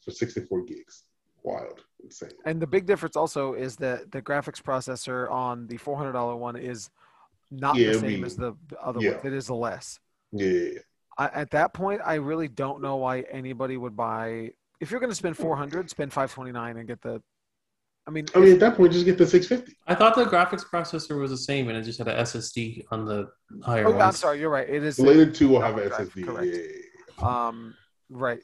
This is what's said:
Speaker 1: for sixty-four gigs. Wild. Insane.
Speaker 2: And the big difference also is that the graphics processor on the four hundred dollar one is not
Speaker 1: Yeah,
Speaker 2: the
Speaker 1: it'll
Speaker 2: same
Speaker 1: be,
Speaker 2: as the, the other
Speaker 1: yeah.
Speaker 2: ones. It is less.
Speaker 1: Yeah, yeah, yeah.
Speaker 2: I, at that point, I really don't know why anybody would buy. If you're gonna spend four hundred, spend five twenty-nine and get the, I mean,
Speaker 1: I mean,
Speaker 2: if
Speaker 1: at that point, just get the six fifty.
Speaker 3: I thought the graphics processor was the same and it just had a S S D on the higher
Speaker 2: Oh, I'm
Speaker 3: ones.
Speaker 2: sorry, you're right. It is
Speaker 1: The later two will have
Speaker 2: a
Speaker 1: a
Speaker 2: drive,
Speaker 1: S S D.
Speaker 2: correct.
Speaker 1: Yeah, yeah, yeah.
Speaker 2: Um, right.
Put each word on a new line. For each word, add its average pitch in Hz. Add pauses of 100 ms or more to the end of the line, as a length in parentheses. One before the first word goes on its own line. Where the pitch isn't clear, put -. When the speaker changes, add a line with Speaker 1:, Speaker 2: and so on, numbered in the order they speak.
Speaker 1:
for -
sixty-four -
gigs. - (400)
Wild. - (220)
Insane. - (140)
Speaker 2:
And 160
the 160
big 185
difference 170
also 147
is 127
that 127
the 135
graphics 143
processor 127
on 123
the 120
four 143
hundred 135
dollar 120
one 120
is 123 (600)
not 135
Speaker 1:
Yeah, 120
Speaker 2:
the 107
Speaker 1:
it'll 110
Speaker 2:
same 107
Speaker 1:
be, -
Speaker 2:
as -
the, 120 (120)
the -
other 120
Speaker 1:
yeah. 104
Speaker 2:
ones. -
It 135
is 135
less. 117 (320)
Speaker 1:
Yeah, 98
yeah, 87
yeah. - (380)
Speaker 2:
I, 143
at 143
that 156
point, 196
I 160
really 156
don't 139
know 139
why 127 (100)
anybody 131
would 120
buy. 113 (280)
If -
you're 247
gonna 226
spend 165
four 160
hundred, 147
spend 139
five 135
twenty-nine 120
and 113
get 117
the, 113 (840)
I 151
mean, 156 (100)
Speaker 1:
I 180
mean, 196
Speaker 2:
if 185
Speaker 1:
at 180
that 233
point, 175
just 175
get 185
the 175
six -
fifty. - (140)
Speaker 3:
I 180
thought 226
the 247
graphics 180
processor 165
was 139
the 127
same 131
and 113
it 110
just 117
had 117
a -
S 117
S 113
D 113
on 110
the 104 (340)
higher 113
Speaker 2:
Oh, -
I'm -
Speaker 3:
ones. 190
Speaker 2:
sorry, 147
you're 156
right. 139
It 147
is 151
Speaker 1:
The 131
later 156
two 143
will 127
have 110
Speaker 2:
a 104
Speaker 1:
a 101
Speaker 2:
drive, 110
Speaker 1:
S 92
S -
D. 92
Speaker 2:
correct. 87
Speaker 1:
Yeah, 87
yeah, 82 (520)
yeah. 120
Speaker 2:
Um, 117 (340)
right. 123